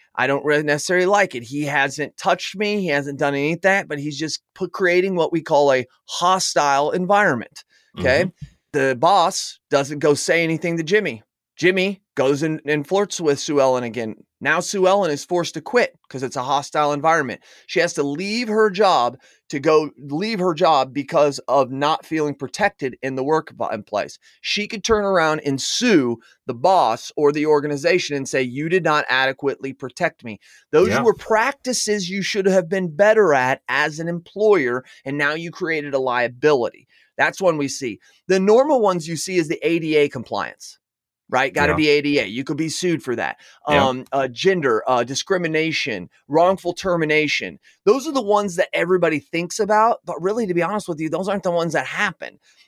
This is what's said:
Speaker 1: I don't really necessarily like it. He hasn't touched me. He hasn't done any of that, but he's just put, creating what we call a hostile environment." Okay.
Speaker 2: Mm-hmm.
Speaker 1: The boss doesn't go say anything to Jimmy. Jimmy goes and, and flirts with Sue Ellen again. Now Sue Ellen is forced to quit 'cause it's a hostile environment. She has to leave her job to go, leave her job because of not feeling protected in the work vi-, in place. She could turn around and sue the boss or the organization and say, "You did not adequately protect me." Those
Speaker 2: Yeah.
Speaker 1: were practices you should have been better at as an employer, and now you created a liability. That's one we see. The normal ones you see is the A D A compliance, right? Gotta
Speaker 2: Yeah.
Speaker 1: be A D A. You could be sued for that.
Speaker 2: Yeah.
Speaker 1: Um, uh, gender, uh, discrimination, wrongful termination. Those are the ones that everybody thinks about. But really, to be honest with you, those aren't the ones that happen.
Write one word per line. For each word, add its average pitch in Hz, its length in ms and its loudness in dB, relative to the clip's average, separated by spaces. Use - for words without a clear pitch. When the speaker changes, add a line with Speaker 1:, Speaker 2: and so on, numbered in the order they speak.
Speaker 1:
I 127 120 0
don't 139 180 -2
really 151 180 2
necessarily 151 420 0
like 196 300 2
it. 120 80 -8
He 143 200 -6
hasn't 143 540 -4
touched - 380 -2
me. 208 260 -2
He 185 60 -4
hasn't 143 320 -2
done 143 160 0
any 143 180 0
of 170 80 -6
that, 190 260 2
but 147 120 -6
he's 147 180 -8
just 151 240 -8
put, 185 200 -8
creating 180 420 2
what 165 160 0
we 165 100 0
call 147 300 4
a 127 140 2
hostile 151 840 0
environment." 185 720 0
Okay. 139 260 2
Speaker 2:
Mm-hmm. - 200 -12
Speaker 1:
The 135 220 0
boss 165 640 2
doesn't 143 300 -2
go 151 140 4
say 165 300 2
anything 165 340 -2
to 165 60 -4
Jimmy. 160 400 -2
Jimmy 185 460 0
goes 139 280 2
and, 156 220 -4
and 147 220 -2
flirts 196 340 -2
with 143 180 2
Sue 147 220 -2
Ellen 127 220 2
again. 113 320 -8
Now 151 180 0
Sue 185 280 0
Ellen 190 220 2
is 143 160 -4
forced 175 280 -2
to 156 80 -10
quit - 360 -2
'cause 131 120 -10
it's 127 140 -6
a 131 80 -4
hostile 143 500 0
environment. 147 480 0
She - 120 -2
has 165 140 0
to 151 100 -2
leave 196 460 -4
her 214 200 0
job 170 480 2
to 151 100 -6
go, 156 380 2
leave 165 420 -6
her 180 140 0
job 147 400 2
because 143 540 0
of 131 240 2
not 147 340 -2
feeling 151 300 -4
protected 143 680 -4
in 131 140 -6
the 131 80 -4
work 156 280 -2
vi-, 117 220 -6
in 107 100 -8
place. 98 360 -6
She - 260 -4
could 214 160 -10
turn 208 220 0
around 160 400 2
and 135 160 -2
sue 135 580 2
the 131 80 -6
boss 131 600 2
or 147 160 4
the 151 140 -2
organization 147 680 0
and 139 120 -4
say, 135 140 0
"You 131 280 -4
did 180 140 2
not 151 240 2
adequately 135 640 -2
protect 143 520 -8
me." 110 160 -12
Those 175 180 4
Speaker 2:
Yeah. 226 140 0
Speaker 1:
were 220 100 4
practices 214 960 -2
you 196 120 -4
should 190 260 -2
have 185 200 2
been 185 280 -4
better 202 380 6
at 131 360 2
as 147 300 0
an 165 100 -6
employer, 170 720 0
and 139 120 -6
now 147 160 0
you 170 180 -8
created 156 420 -4
a 135 60 0
liability. 123 880 0
That's 147 220 -2
one 175 180 2
we 139 120 -2
see. 120 300 -8
The 190 140 2
normal 247 400 4
ones 180 260 0
you 165 80 -6
see 185 220 -4
is 160 100 2
the 151 180 -6
A 170 140 2
D 156 160 -2
A 147 140 4
compliance, 101 680 -8
right? 131 240 2
Gotta 147 180 2
Speaker 2:
Yeah. 147 60 0
Speaker 1:
be 151 120 4
A 147 120 6
D 143 180 2
A. 113 60 0
You 117 180 -6
could 143 140 -6
be 160 100 -4
sued 165 340 -2
for 123 140 -4
that. 78 220 -4
Speaker 2:
Yeah. 139 180 4
Speaker 1:
Um, 127 240 -4
uh, 135 160 0
gender, 135 580 0
uh, 123 200 2
discrimination, 156 1040 -4
wrongful 175 460 2
termination. 151 840 -2
Those 240 200 2
are 320 60 -6
the 269 100 0
ones 202 360 0
that 180 160 0
everybody 170 460 0
thinks 170 400 -6
about. 214 460 2
But 156 160 -10
really, 214 240 -2
to 180 80 -4
be 170 80 0
honest 190 280 -4
with 156 100 -8
you, 160 100 -4
those 170 200 -4
aren't 196 140 -4
the 185 80 0
ones 170 200 -2
that 139 140 -2
happen. - 520 -6